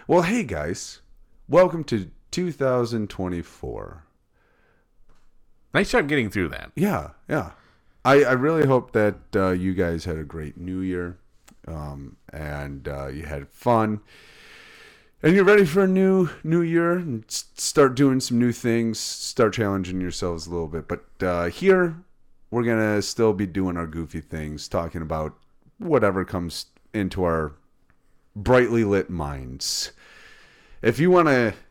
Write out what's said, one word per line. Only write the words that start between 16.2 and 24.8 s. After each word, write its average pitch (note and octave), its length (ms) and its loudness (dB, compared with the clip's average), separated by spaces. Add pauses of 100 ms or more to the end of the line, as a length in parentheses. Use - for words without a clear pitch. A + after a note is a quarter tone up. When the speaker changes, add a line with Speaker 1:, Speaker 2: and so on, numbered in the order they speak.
Speaker 1:
new D#3+ 160 2
year E3+ 320 2
and D#3 320 -4
s-, - 220 -10 (100)
start C3+ 400 2
doing C3 240 4
some B2 180 0
new A#2+ 140 4
things, A#2 480 -2
start - 540 0
challenging F#2+ 460 -2
yourselves F2 460 -4
a E2 40 -14
little E2+ 180 -4
bit. D#2+ 180 -8
But, - 180 -8 (220)
uh, F2 200 0
here, F3 500 2 (540)
we're A#2+ 120 -2
gonna A2 400 2
still A2 320 2
be G2 120 -2
doing F2+ 300 -2
our E2+ 100 -6
goofy D#2+ 360 -8
things, D2+ 460 -10
talking E2+ 340 -4